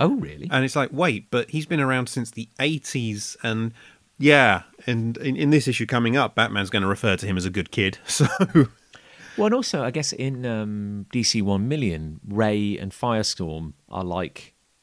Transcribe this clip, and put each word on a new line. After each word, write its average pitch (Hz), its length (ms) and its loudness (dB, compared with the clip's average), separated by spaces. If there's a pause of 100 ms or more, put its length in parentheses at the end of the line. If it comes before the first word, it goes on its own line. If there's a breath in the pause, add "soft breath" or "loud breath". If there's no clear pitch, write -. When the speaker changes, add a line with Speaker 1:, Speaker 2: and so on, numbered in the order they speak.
Speaker 1:
Oh, 180 140 4
really? 151 360 -6
Speaker 2:
And 131 140 2
it's 131 120 -2
like, 135 160 0
wait, 131 380 -2
but 120 200 -2
he's 156 160 -4
been 165 140 0
around 131 280 0
since 120 220 -6
the 113 180 -12 (100)
eighties, 127 840 -4
and 113 320 -2 (460 loud breath)
yeah, 131 420 6 (240)
and 117 300 0
in, 123 180 -2
in 147 160 2
this 151 160 6
issue 117 200 0
coming 120 300 2
up, 127 200 2
Batman's 101 340 2
gonna 101 160 2
refer 98 300 2
to 92 100 -6
him 98 120 0
as 90 80 -2
a 95 40 -2
good 92 220 -4
kid, 95 300 0
<laughs> - 40 -20
so - 200 2 (1080 loud breath)
Speaker 1:
Well, 208 100 4
and 214 80 4
also, 208 280 -2
I 120 80 -2
guess 147 220 -2
in, 131 320 -4
um, 104 640 -4
D 123 120 0
C 110 180 0
one 98 280 2
million, 82 600 -4
Ray 104 480 0
and 95 160 -8
Firestorm 85 800 -4 (160)
are 92 160 -6
like 87 480 -6 (300)